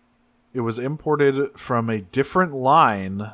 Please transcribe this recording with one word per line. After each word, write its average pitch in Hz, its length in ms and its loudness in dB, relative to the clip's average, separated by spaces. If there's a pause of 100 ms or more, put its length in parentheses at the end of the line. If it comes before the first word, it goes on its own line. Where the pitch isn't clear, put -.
(540)
it 127 80 -4
was 113 180 -4
imported 143 800 0
from 117 300 -2
a 110 100 -2
different 139 540 -2
line, 107 800 2